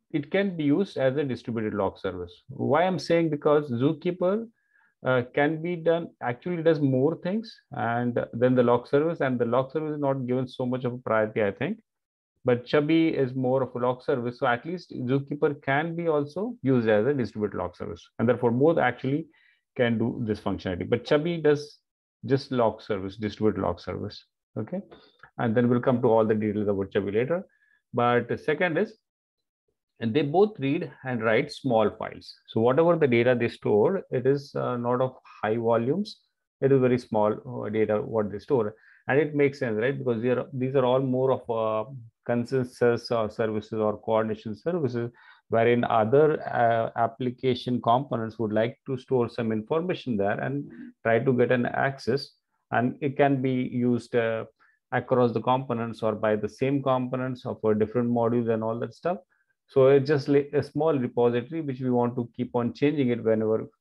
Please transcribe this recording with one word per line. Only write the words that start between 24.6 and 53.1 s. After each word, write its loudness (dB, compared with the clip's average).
and -2
then 4
we'll 2
come 0
to 4
all 4
the 2
details -2
about -2
Chubby -2
later. -2
But 2
the -6
second -2
is, -4
and -2
they 2
both 2
read -2
and -4
write 2
small 2
files. -12
So -2
whatever 4
the 2
data 4
they 0
store, 2
it -2
is, 0
uh, -2
not -2
of -2
high 0
volumes. -2
It 4
is 6
very 4
small, -2
uh, -8
data 0
what -4
they -8
store, -2
and 2
it 0
makes 2
sense, -2
right? 0
Because -2
they 0
are, -2
these -2
are 4
all 2
more 0
of, -4
uh, -2
consensus 0
or 0
services -4
or 0
coordination -2
services, -4
wherein 4
other, 4
uh, 2
application -2
components 0
would -2
like 0
to -4
store 0
some -4
information -4
there 0
and -6
try 4
to 2
get 2
an 0
access, -4
and 0
it -4